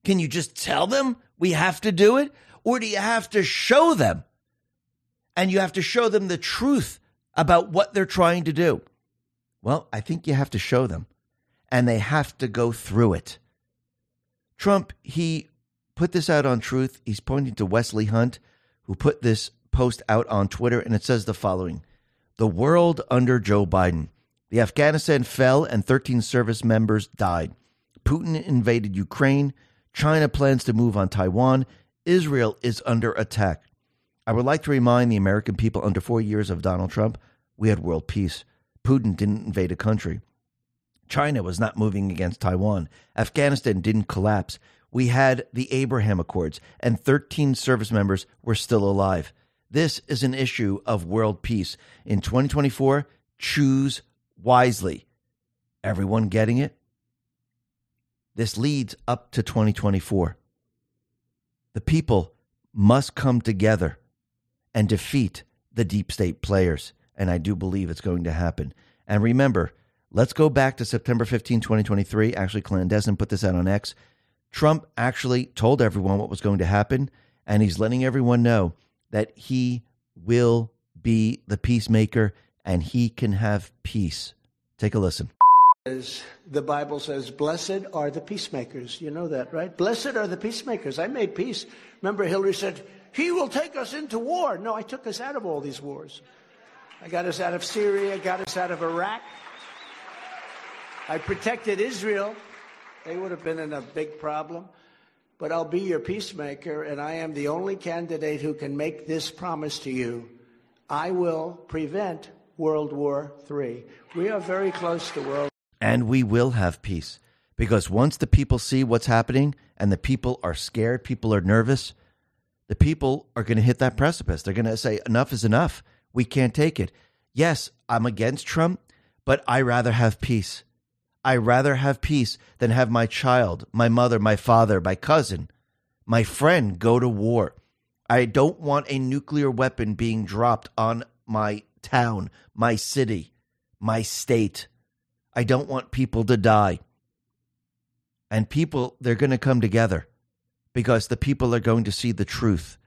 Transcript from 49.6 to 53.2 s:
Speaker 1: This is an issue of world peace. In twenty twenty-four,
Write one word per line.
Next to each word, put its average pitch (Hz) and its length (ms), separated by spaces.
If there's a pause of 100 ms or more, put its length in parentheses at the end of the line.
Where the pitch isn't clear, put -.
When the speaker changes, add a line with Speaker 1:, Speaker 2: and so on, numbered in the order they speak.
Speaker 1:
This 151 360
is 131 160
an 131 120
issue 120 500
of 95 220
world 107 360
peace. 101 360 (260)
In 101 160
twenty 127 260
twenty-four, 139 640 (300)